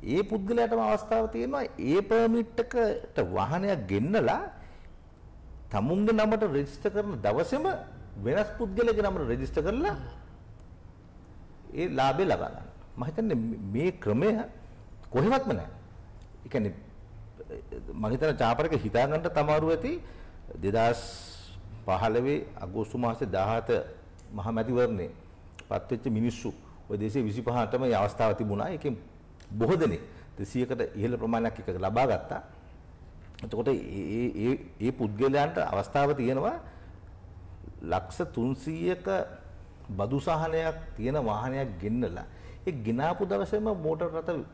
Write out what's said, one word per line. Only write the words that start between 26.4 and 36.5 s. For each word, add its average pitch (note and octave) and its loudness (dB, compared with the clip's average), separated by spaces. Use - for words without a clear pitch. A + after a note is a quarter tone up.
ඔය G#2+ -4
දෙසිය A2 0
විසිපහටම A#2 0
මේ B2 4
අවස්ථාව G#2 4
තිබුණා. G#2 0
ඒකෙන් D3 -2
බොහෝ A2+ 4
දෙනෙක් D3 2
දෙසියකට B2 -2
ඉහළ A#2 0
ප්‍රමාණයක් A2+ 0
එක G2 -8
ලබා A2 2
ගත්තා. - 0
එතකොට A2 -2
ඒ, C3+ 4
ඒ, A#2+ 0
ඒ, A#2+ 4
ඒ A#2 2
පුද්ගලයන්ට C3+ 2
අවස්ථාව C#3 2
තියෙනවා C3+ 0